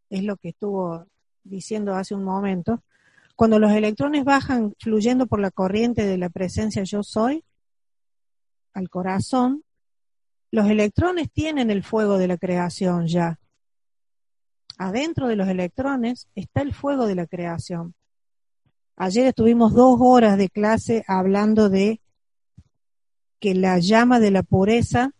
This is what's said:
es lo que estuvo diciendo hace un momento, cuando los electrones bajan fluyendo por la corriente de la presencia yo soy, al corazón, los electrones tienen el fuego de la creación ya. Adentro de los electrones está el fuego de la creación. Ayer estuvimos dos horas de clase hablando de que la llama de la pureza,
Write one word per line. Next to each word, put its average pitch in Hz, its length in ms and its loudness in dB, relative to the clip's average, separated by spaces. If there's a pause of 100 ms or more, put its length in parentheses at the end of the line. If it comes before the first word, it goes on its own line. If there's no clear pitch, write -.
(100)
es 196 140 -6
lo 202 120 -6
que - 120 -16
estuvo 180 580 -8 (380)
diciendo 196 500 -8
hace 196 200 -6
un 196 100 -8
momento, 190 580 -4 (540)
cuando 220 220 4
los 208 140 4
electrones 247 520 0
bajan 254 540 0
fluyendo 233 480 0
por 214 120 -2
la 196 120 -2
corriente 214 560 -2
de 190 120 -2
la 180 120 -4
presencia 196 520 -4
yo 208 200 -4
soy, 269 420 -2 (1300)
al 185 180 -8
corazón, 247 760 -2 (840)
los 214 180 2
electrones 262 640 0
tienen 294 400 -2
el 196 120 -2
fuego 208 340 0
de 185 100 0
la 180 100 -2
creación 175 720 -2
ya. 170 320 -2 (1400)
Adentro 254 520 -4
de 226 80 -2
los 190 120 -2
electrones 240 840 -4
está - 280 -6
el 285 100 -6
fuego 277 340 -4
de 196 80 -2
la 175 120 -4
creación. 170 680 -10 (1040)
Ayer 190 300 0
estuvimos 233 480 4
dos 247 260 8
horas 240 380 6
de 190 100 0
clase 214 580 -2
hablando 202 600 0
de 196 320 0 (1400)
que 190 140 -2
la 185 240 2
llama 226 420 4
de 208 120 4
la 185 100 2
pureza, 233 760 0